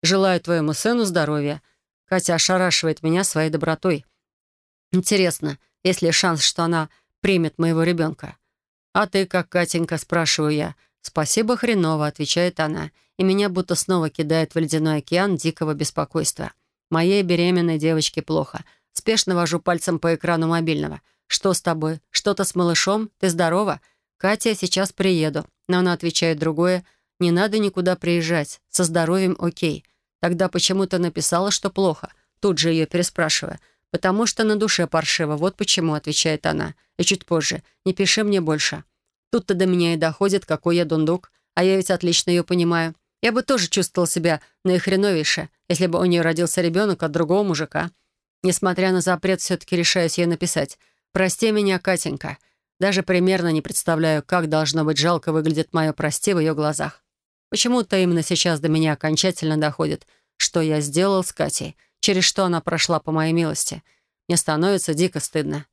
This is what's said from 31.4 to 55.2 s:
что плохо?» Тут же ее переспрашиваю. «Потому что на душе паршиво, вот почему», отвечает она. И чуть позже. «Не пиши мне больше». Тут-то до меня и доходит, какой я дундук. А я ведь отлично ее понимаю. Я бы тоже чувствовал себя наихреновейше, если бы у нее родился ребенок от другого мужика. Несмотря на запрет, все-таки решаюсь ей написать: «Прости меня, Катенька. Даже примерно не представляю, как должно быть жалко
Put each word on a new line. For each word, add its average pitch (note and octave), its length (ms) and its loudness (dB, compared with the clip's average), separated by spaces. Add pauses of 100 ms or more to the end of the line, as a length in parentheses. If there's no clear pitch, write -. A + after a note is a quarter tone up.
что - 180 -2
плохо?» F#3 420 -2 (300)
Тут F#3 180 0
же E3 120 2
ее D#3+ 160 2
переспрашиваю. - 720 -2 (320)
«Потому F#3+ 360 2
что - 180 -2
на G#3+ 120 2
душе G3 300 0
паршиво, D#3 500 -2
вот F3 200 -2
почему», E3 360 0
отвечает D3+ 540 -2
она. D#3 280 -2 (220)
И F3 80 -2
чуть G3 220 -2
позже. E3 360 -2 (220)
«Не F#3+ 80 0
пиши G3 320 0
мне G3+ 160 2
больше». D#3 440 -2 (460)
Тут-то F3+ 240 0
до F#3 120 2
меня F3 280 4
и D#3+ 40 -2
доходит, F#3 480 0
какой E3+ 300 0
я F3 80 4
дундук. D#3+ 460 0 (240)
А F3+ 100 2
я F#3+ 120 4
ведь F#3+ 140 -2
отлично F3 400 0
ее F3 140 2
понимаю. E3+ 500 0 (300)
Я A#3 80 2
бы B3 100 0
тоже A3 260 0
чувствовал F3+ 380 0
себя D#3+ 360 0 (240)
наихреновейше, F#3 840 0 (220)
если F3 160 2
бы E3+ 120 0
у F3 60 2
нее F3 180 4
родился E3 380 0
ребенок F3 420 0
от D#3+ 80 -2
другого E3+ 320 2
мужика. D#3+ 480 -4 (520)
Несмотря F#3 500 0
на F#3 80 2
запрет, F#3 400 0
все-таки - 360 -4
решаюсь E3+ 420 0
ей F3 80 2
написать: E3 520 -2 (360)
«Прости F#3+ 360 2
меня, G3+ 280 2
Катенька. E3+ 580 -4 (420)
Даже F#3+ 240 2
примерно F3+ 480 2
не D#3 120 0
представляю, D#3+ 600 0
как E3+ 280 -2
должно D#3 340 0
быть D3+ 140 0
жалко E3 340 0